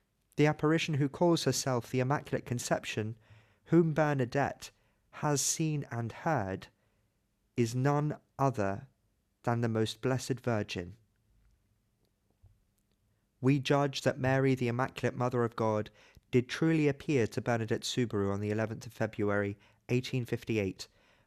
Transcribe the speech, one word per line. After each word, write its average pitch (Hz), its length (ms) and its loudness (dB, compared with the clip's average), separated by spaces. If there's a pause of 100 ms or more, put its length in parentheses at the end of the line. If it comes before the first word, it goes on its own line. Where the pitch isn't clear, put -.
(360)
the 147 100 4
apparition 156 480 2
who 139 140 2
calls 170 360 2
herself 131 460 0
the 127 100 0
Immaculate 131 440 -2
Conception, - 720 -4 (500)
whom 165 260 4
Bernadette 143 800 0 (400)
has 147 300 0
seen 151 500 -2
and 117 220 -6
heard, 98 560 -2 (880)
is 117 180 2
none 143 420 0 (220)
other 107 480 -2 (560)
than 120 200 0
the 120 60 2
Most 110 320 -2
Blessed 127 400 -2
Virgin. 101 520 -4 (2500)
We 139 180 4
judge 139 440 2
that 135 180 0
Mary, 135 340 2
the 123 140 0
Immaculate 120 480 -2
Mother 123 280 0
of 113 120 -4
God, 107 340 0 (400)
did 127 180 2
truly 160 400 2
appear 135 400 0
to - 120 -6
Bernadette 113 420 -2
Soubirous 104 500 0
on 98 80 -2
the 104 100 -2
eleventh 110 360 -4
of 113 60 -16
February, 101 640 -2 (320)
eighteen 123 360 -2
fifty-eight, 110 600 -2 (400)